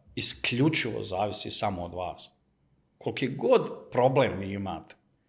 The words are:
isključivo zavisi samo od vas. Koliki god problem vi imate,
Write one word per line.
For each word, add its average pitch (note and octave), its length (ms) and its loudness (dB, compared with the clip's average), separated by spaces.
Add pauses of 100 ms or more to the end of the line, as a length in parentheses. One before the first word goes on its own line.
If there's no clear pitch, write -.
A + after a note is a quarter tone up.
(160)
isključivo B2 880 2
zavisi G2 480 -2
samo G2 320 -2
od F2 100 -10
vas. F2 380 -8 (680)
Koliki - 300 -4
god G#3+ 640 0
problem B2 480 4
vi G2 140 -6
imate, G2 420 -8 (340)